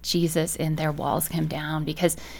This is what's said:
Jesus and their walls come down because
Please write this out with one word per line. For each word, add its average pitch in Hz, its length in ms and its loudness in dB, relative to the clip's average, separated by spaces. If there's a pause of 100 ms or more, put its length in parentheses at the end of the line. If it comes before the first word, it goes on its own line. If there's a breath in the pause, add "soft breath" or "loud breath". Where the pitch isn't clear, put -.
Jesus 170 540 2
and 156 200 0
their 156 160 0
walls 147 360 0
come 160 180 0
down 151 380 -2
because 156 320 2 (240 loud breath)